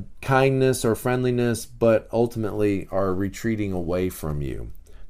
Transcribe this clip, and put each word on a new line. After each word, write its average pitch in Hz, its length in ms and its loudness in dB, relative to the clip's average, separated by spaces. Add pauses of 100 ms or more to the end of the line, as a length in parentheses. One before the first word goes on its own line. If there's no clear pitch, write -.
(220)
kindness 131 640 2
or 110 80 4
friendliness, 123 720 0
but 113 480 2
ultimately 104 760 0
are 95 240 2
retreating 101 580 -2
away 90 360 0
from 76 340 -4
you. 58 260 -6 (400)